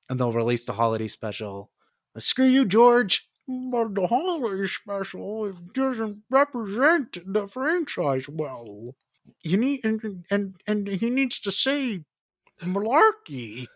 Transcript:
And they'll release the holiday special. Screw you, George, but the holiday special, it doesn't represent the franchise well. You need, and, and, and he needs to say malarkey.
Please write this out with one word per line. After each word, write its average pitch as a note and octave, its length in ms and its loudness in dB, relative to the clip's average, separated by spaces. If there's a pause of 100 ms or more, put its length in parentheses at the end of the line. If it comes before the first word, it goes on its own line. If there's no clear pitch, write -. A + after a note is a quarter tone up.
And B2+ 100 -2
they'll B2 120 2
release A#2 340 0
the A#2 80 -6
holiday A2 340 0
special. G#2 640 -8 (460)
Screw A#3+ 280 2
you, C4 200 6
George, A#3 640 4 (180)
but B3+ 460 -4
the F#3+ 140 0
holiday B3 600 0
special, G3 800 -6
it F3+ 280 -10
doesn't A3+ 560 -2
represent C4 960 2
the G3+ 220 -2
franchise B3+ 800 -2
well. B2 680 -8 (460)
You E3+ 160 0
need, C4 280 0
and, G#3+ 440 -4
and, G3+ 260 -2 (100)
and G#3 220 -2
he G3 220 -2
needs B3+ 300 0
to G3+ 120 -4
say C4 540 0 (560)
malarkey. F3 1160 0